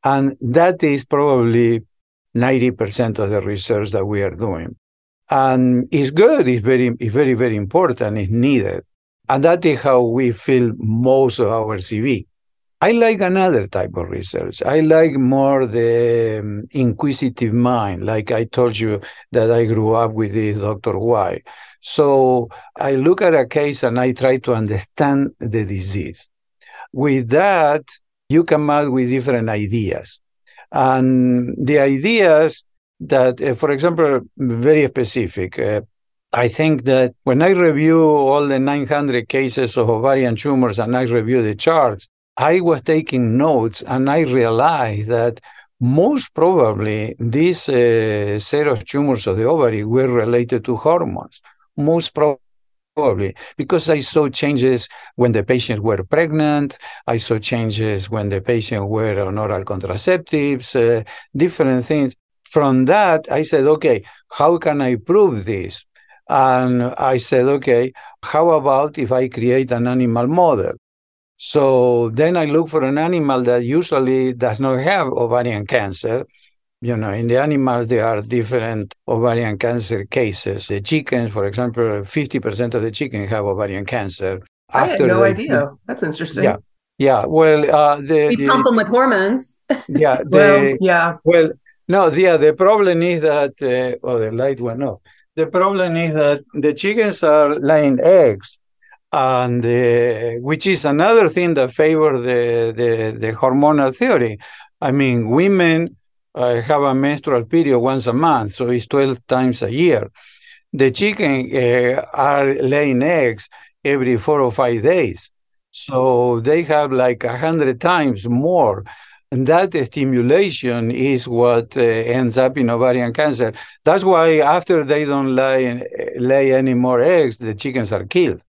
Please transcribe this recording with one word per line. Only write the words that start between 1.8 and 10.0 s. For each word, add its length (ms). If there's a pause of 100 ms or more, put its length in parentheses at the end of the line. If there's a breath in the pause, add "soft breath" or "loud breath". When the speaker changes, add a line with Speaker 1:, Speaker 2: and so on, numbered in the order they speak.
Speaker 1:
ninety 380
percent 480
of 100
the 120
research 500
that 140
we 160
are 140
doing. 420 (520)
And 640
it's 200
good, 360
it's 140
very, 260
it's 260
very, 200
very 240
important, 600
it's 140
needed. 520 (440)
And 160
that 220
is 160
how 220